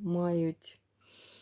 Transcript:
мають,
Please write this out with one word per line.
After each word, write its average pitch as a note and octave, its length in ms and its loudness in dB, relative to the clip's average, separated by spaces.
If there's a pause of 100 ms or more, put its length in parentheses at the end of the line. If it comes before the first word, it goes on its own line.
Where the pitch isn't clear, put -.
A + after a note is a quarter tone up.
мають, E3+ 800 0 (600)